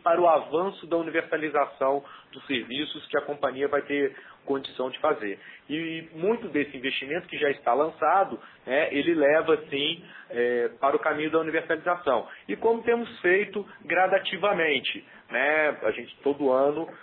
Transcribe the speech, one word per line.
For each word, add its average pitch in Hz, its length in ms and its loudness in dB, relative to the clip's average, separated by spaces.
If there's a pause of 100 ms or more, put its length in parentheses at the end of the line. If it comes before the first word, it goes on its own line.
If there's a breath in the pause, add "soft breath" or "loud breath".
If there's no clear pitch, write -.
para 175 180 4
o 175 60 6
avanço 165 640 2
da 165 80 0
universalização 151 1080 -2 (280 loud breath)
dos 131 140 -18
serviços 139 600 -6
que - 100 -2
a 143 60 0
companhia 139 460 -2
vai 143 140 0
ter 139 340 -2 (280 loud breath)
condição 131 460 -4
de - 80 -10
fazer. 107 400 -2 (320 loud breath)
E 160 440 -8
muito 208 340 -2
desse 143 280 -2
investimento 135 520 -6
que 147 100 -10
já 147 120 2
está 120 220 0
lançado, 160 680 2 (260 loud breath)
né, 139 260 2
ele 147 220 2
leva, 156 420 4 (120)
sim, 151 360 -4 (260 loud breath)
é, 120 400 0 (100)
para 143 160 2
o - 20 4
caminho 151 320 -2
da 160 80 4
universalização. 160 880 0 (220 loud breath)
E 202 80 -4
como 226 260 2
temos 233 380 -2
feito 196 440 2 (200 loud breath)
gradativamente, 175 1200 0 (240 loud breath)
né, 147 520 2
a 110 100 0
gente 120 300 -10
todo 143 280 2
ano 147 380 2 (140 loud breath)